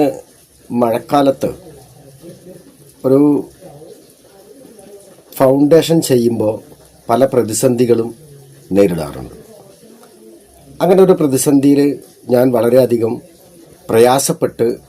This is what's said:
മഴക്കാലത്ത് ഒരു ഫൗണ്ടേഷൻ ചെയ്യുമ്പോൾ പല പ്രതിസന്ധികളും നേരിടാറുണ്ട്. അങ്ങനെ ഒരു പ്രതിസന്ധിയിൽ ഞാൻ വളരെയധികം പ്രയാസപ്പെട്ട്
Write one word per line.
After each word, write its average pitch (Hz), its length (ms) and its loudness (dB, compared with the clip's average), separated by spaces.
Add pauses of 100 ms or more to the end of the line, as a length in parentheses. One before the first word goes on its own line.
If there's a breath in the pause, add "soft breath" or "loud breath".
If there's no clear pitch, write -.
(840)
മഴക്കാലത്ത് 131 680 -2 (1600)
ഒരു 135 120 2 (2250)
ഫൗണ്ടേഷൻ 143 580 2 (120)
ചെയ്യുമ്പോൾ 117 440 0 (560)
പല 120 140 2 (100)
പ്രതിസന്ധികളും 117 760 0 (720)
നേരിടാറുണ്ട്. 73 580 -2 (1500)
അങ്ങനെ 180 260 2
ഒരു 185 120 4
പ്രതിസന്ധിയിൽ 143 640 0 (540)
ഞാൻ 123 100 2 (120)
വളരെയധികം 117 560 0 (760)
പ്രയാസപ്പെട്ട് 123 760 0 (220)